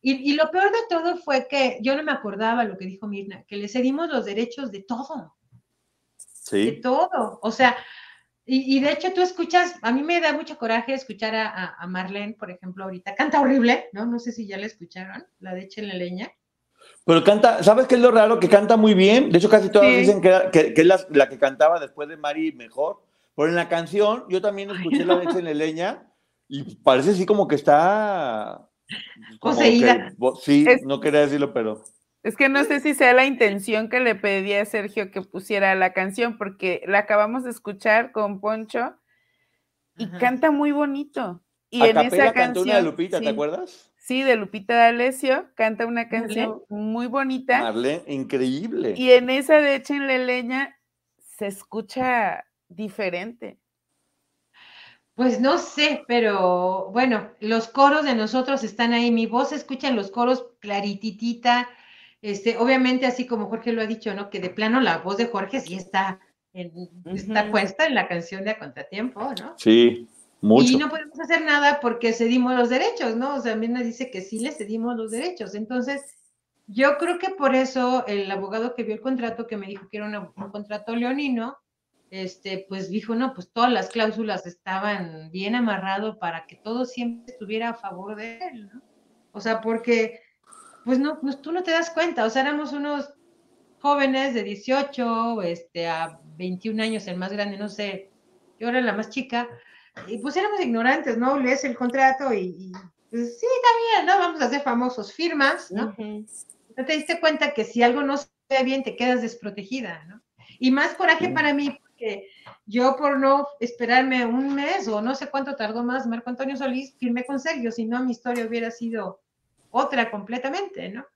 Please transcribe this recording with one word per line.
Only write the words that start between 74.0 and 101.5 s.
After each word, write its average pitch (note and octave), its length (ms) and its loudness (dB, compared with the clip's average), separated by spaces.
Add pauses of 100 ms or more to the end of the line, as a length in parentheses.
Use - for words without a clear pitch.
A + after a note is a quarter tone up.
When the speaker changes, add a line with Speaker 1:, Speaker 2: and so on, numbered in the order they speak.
Speaker 1:
que F#3 100 -12
sí A3 200 -12
le C4 100 -6
cedimos A3+ 460 -6
los A3 160 -8
derechos, A#3+ 420 -8
entonces B3+ 480 -6 (640)
yo C4+ 320 2
creo F4 220 -2
que F#4+ 100 -4
por C4+ 240 0
eso B3+ 540 0
el G3+ 240 -4
abogado G3+ 420 -6
que A#3 80 -8
vio G#3+ 120 -6
el G#3+ 60 -12
contrato, A#3 460 -6
que A3 120 -10
me G3 100 -12
dijo G3 200 -16
que G#3 100 -12
era G#3 80 -8
una, G3+ 280 -12
un G3+ 160 -14
contrato G#3 460 -10
leonino, B3+ 600 -4 (540)
este, F#3+ 580 -10
pues F#3+ 220 -10
dijo, G#3+ 260 -6
"No, B3+ 180 -4
pues F3+ 180 -16
todas B3 200 2
las F#3+ 180 -2
cláusulas G#3+ 560 -4
estaban F#3 840 -8
bien G3 240 -4
amarrado G#3 640 -4
para E3 280 -8
que - 100 -20
todo A#3+ 280 -6
siempre A#3+ 480 -10
estuviera A3 380 -8
a A3+ 40 -8
favor G3 420 -14
de A3+ 220 -14
él", B3 340 -14
¿no? B3 80 -20 (520)
O G#3 80 -14
sea, A3 200 -2
porque, A3+ 600 -2 (640)
pues B3+ 160 0
no, D4+ 220 -2
no, C4 160 -4
tú D4+ 120 -12
no F4+ 140 -4
te E4+ 80 -2
das E4 180 0
cuenta, D#4+ 340 -2
o A3+ 60 0
sea, C4 120 0
éramos D4 300 -4
unos C#4+ 400 -6 (680)
jóvenes C4+ 540 0
de G#3+ 100 -2
dieciocho, A#3 1000 -4
este, E3+ 460 -6
a D#3+ 320 -6 (160)
veintiún F#3 440 -6
años, A3 280 -4
el F3+ 80 -8
más F#3 160 -6
grande, G3+ 260 -6
no G#3 100 -8
sé, G3 420 -10 (500)
yo A3+ 80 -6
era B3 120 0
la A#3 140 0
más A3 160 -6
chica, A#3+ 380 -6 (600)
y A3 100 -10
pues C#4+ 180 -6
éramos G4+ 240 -2
ignorantes, A#3+ 580 0
¿no? C4 200 0
Lees C4+ 260 0